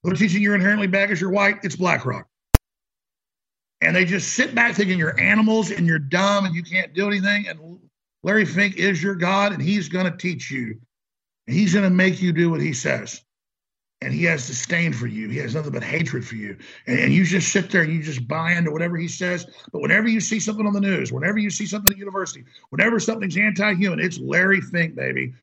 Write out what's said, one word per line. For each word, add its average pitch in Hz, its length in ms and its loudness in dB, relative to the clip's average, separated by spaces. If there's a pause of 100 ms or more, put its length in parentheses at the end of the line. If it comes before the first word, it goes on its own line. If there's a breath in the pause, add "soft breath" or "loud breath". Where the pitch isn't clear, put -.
When 180 120 0
they're 143 40 -2
teaching 196 220 4
you're 208 140 4
inherently 202 320 4
baggish, 196 340 0
you're 190 100 -2
white, 202 340 2
it's 139 120 -4
BlackRock. 131 500 0 (1500)
And 165 140 4
they 185 100 4
just 180 280 -2
sit 262 220 -2
back 233 220 0
thinking 185 220 0
you're 160 220 -2
animals 214 520 2
and 170 140 0
you're 160 120 2
dumb 190 480 2
and 165 80 -2
you 175 80 -6
can't 165 320 -4
do 196 140 0
anything. 202 400 0
And 160 300 -16 (440)
Larry 202 240 2
Fink 190 300 0
is 180 260 0
your 196 120 -2
God, 196 380 2
and 143 100 -4
he's 180 260 0
gonna 180 280 -2
teach 175 340 -6
you. 117 300 -8 (680)
And 123 100 -2
he's 190 180 4
gonna 196 160 4
make 185 300 4
you 180 120 2
do 170 180 4
what 156 100 -2
he 147 120 0
says. 123 500 -4 (760)
And 131 120 -4
he 160 120 0
has 160 220 0
disdain 170 460 -2
for 120 160 -4
you. 107 200 -8
He 127 100 -4
has 127 160 -4
nothing 151 180 -4
but 113 100 -6
hatred 139 420 -4
for 113 120 -12
you. 104 200 -10 (300 loud breath)
And, 123 140 0
and 135 120 4
you 180 120 6
just 170 280 0
sit 185 180 0
there 180 120 4
and 156 100 0
you 165 80 -2
just 131 280 -6
buy 165 240 -2
into 170 180 0
whatever 170 260 -4
he 165 120 -4
says. 180 380 -4 (260 loud breath)
But 147 100 -6
whenever 202 260 2
you 226 120 2
see 220 180 -2
something 214 280 -2
on 202 60 2
the 202 80 0
news, 151 320 0
whenever 170 260 0
you 208 120 0
see 214 160 -6
something 202 240 0
at 196 80 -10
university, 185 460 -8 (260 loud breath)
whenever 220 300 2
something's 196 360 -2
anti-human, 196 640 2
it's 135 200 -2
Larry 170 420 2
Fink, - 340 -4
baby. 127 380 -4 (100)